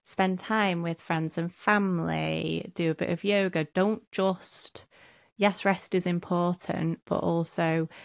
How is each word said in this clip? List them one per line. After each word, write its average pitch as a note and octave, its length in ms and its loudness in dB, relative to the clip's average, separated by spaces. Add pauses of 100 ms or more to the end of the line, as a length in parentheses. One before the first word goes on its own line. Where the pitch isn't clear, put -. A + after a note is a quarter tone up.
spend F#3+ 380 0
time G3+ 420 0
with E3 180 -4
friends D#3+ 360 -2
and E3+ 180 -4
family, E3 1200 0
do E3 160 0
a D#3+ 40 2
bit E3+ 160 -2
of E3+ 140 -2
yoga. G3 400 2 (100)
Don't G#3 360 0
just, - 760 -4 (500)
yes, G3+ 300 2
rest F#3+ 280 0
is F#3 120 2
important, F3 1000 0
but - 140 0
also E3 720 0 (140)